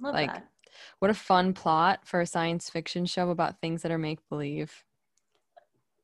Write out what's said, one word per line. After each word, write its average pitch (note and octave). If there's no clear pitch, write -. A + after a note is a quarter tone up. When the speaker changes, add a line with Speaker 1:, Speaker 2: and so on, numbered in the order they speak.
Speaker 1:
Love C#4+
Speaker 2:
Like, D3+
Speaker 1:
that. -
Speaker 2:
what G3
a -
fun F#3
plot E3+
for F3+
a E3+
science E3+
fiction E3+
show F3+
about E3+
things E3
that E3
are E3
make-believe. D3+